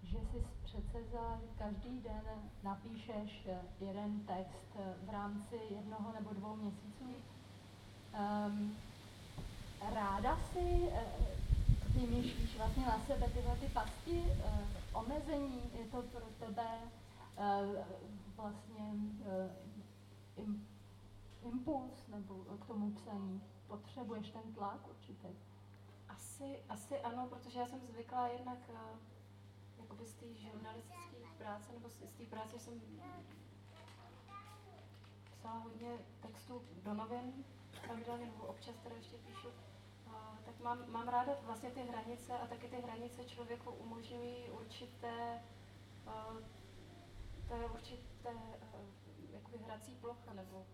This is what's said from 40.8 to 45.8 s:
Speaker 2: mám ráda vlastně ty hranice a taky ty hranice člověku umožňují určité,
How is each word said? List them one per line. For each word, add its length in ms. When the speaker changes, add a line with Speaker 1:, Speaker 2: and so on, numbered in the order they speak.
Speaker 2:
mám 160
ráda 260
vlastně 260
ty 100
hranice 580
a 80
taky 200
ty 140
hranice 440
člověku 460
umožňují 800
určité, 800